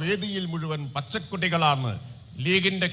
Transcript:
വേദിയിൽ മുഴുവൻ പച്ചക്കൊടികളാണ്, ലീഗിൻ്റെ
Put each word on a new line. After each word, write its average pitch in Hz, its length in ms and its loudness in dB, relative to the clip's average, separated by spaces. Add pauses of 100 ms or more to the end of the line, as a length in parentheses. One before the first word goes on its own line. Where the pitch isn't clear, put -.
വേദിയിൽ 190 500 -2
മുഴുവൻ 156 300 -4 (140)
പച്ചക്കൊടികളാണ്, 160 960 2 (540)
ലീഗിൻ്റെ 185 480 4